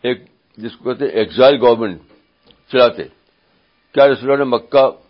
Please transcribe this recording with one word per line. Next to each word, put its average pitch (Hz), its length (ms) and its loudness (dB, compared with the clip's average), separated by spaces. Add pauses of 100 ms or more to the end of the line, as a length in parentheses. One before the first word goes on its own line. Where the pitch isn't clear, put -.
ایک، 123 160 -4 (380)
جس 110 200 -14
کو - 80 -20
کہتے 127 200 -6
ہیں 78 80 -6
ایگزائل 117 480 2
گورنمنٹ 113 400 0 (720)
چلاتے۔ 120 300 0 (880)
کیا 139 160 4
رسول 123 220 -2
اللہ 139 140 0
نے 127 60 -6
مکہ 123 400 0 (200)